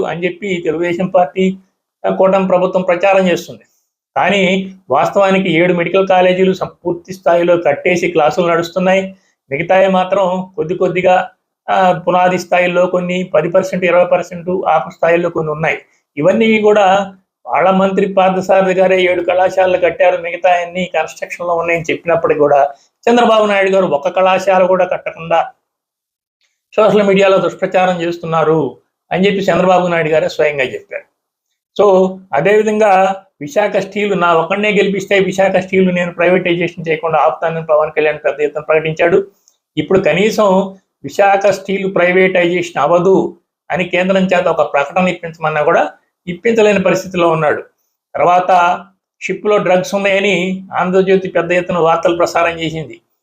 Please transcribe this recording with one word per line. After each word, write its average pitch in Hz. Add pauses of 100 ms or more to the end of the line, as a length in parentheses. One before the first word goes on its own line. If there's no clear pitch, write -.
అని 170
చెప్పి 180 (160)
తెలుగుదేశం 175
పార్టీ, 185 (600)
ఆ, 190
కూటమి 190
ప్రభుత్వం 180
ప్రచారం 190
చేస్తుంది. 151 (520)
కానీ 185 (480)
వాస్తవానికి 190
ఏడు 175
మెడికల్ 175
కాలేజీలు 185
సం-, -
పూర్తి 175
స్థాయిలో 175
కట్టేసి 170
క్లాసులు 165
నడుస్తున్నాయి. 180 (480)
మిగతావి 185
మాత్రం 190 (320)
కొద్ది 156
కొద్దిగా, 180 (500)
ఆ, 202 (160)
పునాది 180
స్థాయిలో 180
కొన్ని 180
పది 165
పర్సెంట్, 185
ఇరవై 175
పర్సెంట్ 175 (180)
ఆ 160 (140)
స్థాయిలో 170
కొన్ని 160
ఉన్నాయి. 151 (380)
ఇవన్నీ 208 (100)
కూడా 208 (580)
వాళ్ళ 147
మంత్రి 190
పార్థసారథి 185
గారే 185
ఏడు 180
కళాశాలలు 185
కట్టారు, 180
మిగతా 175 (120)
అన్ని 170
కన్‌స్ట్రక్షన్‌లో 175
ఉన్నాయని 170
చెప్పినప్పటికీ 165
కూడా 143 (440)
చంద్రబాబు 220
నాయుడు 196
గారు 190
ఒక్క 143
కళాశాల 185
కూడా 180
కట్టకుండా 165 (1400)
సోషల్ 208
మీడియాలో 196
దుష్ప్రచారం 185
చేస్తున్నారు 165 (500)
అని 175
చెప్పి 196
చంద్రబాబు 185
నాయుడు 165
గారే 165
స్వయంగా 147
చెప్పారు. - (720)
So 196 (460)
అదేవిధంగా 214 (480)
విశాఖ 196
స్టీల్ 202
నా 175
ఒక్కడనే 196
గెలిపిస్తే 196
విశాఖ 185
స్టీల్ 190
నేను 175
ప్రైవేటైజేషన్ 175
చేయకుండా 160
ఆపుతానని 165
పవన్ 156
కళ్యాణ్ 151
పెద్ద 143
ఎత్తున 147
ప్రకటించాడు. 160 (580)
ఇప్పుడు 151
కనీసం 202 (560)
విశాఖ 196
స్టీల్ 196
ప్రైవేటైజేషన్ 180
అవ్వదు 175 (540)
అని 175
కేంద్రం 185
చేత 180
ఒక 160 (100)
ప్రకటన 180
ఇప్పించమన్నా 160
కూడా 170 (420)
ఇప్పించలేని 208
పరిస్థితిలో 185
ఉన్నాడు. 151 (520)
తర్వాత 180 (720)
షిప్‌లో 208
డ్రగ్స్ 180
ఉన్నాయని 196 (380)
ఆంధ్రజ్యోతి 185
పెద్ద 165
ఎత్తున 180
వార్తలు 165
ప్రసారం 170
చేసింది. 160 (260)